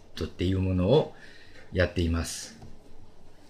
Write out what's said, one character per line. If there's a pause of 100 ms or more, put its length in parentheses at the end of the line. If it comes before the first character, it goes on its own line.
(140)
ト
っ
て
い
う
も
の
を (600)
や
っ
て
い
ま
す。 (920)